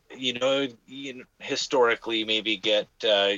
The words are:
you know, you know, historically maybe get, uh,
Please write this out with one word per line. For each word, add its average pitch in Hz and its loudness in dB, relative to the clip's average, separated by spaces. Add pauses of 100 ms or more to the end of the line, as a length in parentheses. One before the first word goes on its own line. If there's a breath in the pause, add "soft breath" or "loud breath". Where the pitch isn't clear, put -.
(160)
you 127 -4
know, 135 0 (200)
you 135 -12
know, 127 -18 (160)
historically 117 0
maybe 110 -2
get, 104 0 (160)
uh, 101 4